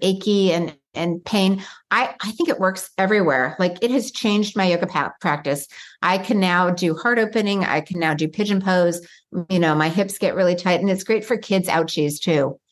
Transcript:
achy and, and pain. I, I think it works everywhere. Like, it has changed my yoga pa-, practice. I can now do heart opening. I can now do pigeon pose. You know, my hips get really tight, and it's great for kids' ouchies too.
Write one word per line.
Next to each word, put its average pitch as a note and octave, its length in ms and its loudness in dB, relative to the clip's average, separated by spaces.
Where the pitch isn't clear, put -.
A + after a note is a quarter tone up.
achy F#3+ 500 2
and, E3+ 240 -2
and E3+ 280 -4
pain. G3 400 2
I, F#3+ 280 0
I G#3+ 120 -8
think E4 180 -2
it - 100 -2
works F#3+ 380 -2
everywhere. F3+ 640 2
Like, F3+ 240 -2
it A#3+ 80 0
has B3 180 0
changed G#3 480 0
my G3 80 2
yoga F3 220 2
pa-, D3 340 -2
practice. D3 460 -2
I F#3+ 160 2
can G3+ 220 0
now F3+ 320 2
do F3 240 0
heart A#3+ 240 0
opening. G#3 440 0
I D3+ 180 0
can F3 180 -6
now D#3+ 160 0
do D#3 120 0
pigeon G3+ 320 -2
pose. F3+ 460 2
You F#3 100 2
know, D#3+ 160 2
my D#3 140 2
hips F#3+ 280 -2
get F#3+ 160 0
really F3+ 220 2
tight, F3 240 0
and G3+ 100 0
it's F#3+ 140 0
great A3 200 0
for A#3 140 -2
kids' F#3+ 320 -2
ouchies D3+ 500 0
too. D3 400 0